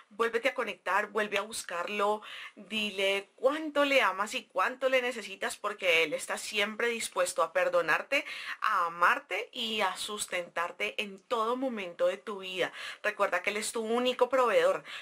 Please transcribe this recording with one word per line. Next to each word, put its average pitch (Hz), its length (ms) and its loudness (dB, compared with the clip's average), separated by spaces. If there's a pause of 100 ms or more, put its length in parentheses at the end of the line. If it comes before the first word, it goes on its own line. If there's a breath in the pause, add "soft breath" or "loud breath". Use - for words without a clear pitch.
vuélvete 226 400 0
a 254 40 0
conectar, 208 540 -2
vuelve 208 300 -2
a 202 40 2
buscarlo, 208 800 -2 (340 loud breath)
dile 196 800 -2
cuánto 294 480 0
le 277 180 4
amas 196 320 0
y 247 120 -8
cuánto 254 420 -2
le 262 140 4
necesitas, 220 560 -6
porque 180 460 2
Él 156 100 0
está 190 240 -4
siempre 214 500 -2
dispuesto 196 560 0
a 165 80 2
perdonarte, 175 760 2 (360 loud breath)
a 190 240 2
amarte 233 640 2
y 220 300 -4
a 185 160 0
sustentarte 180 1040 -4
en 196 180 -10
todo 233 380 -2
momento 196 500 -2
de 190 100 0
tu 196 220 -10
vida. 185 320 -4 (320 loud breath)
Recuerda 202 380 0
que - 80 -2
Él 208 80 -2
es 214 140 -4
tu 233 100 -2
único 240 480 0
proveedor, 190 540 4 (180 loud breath)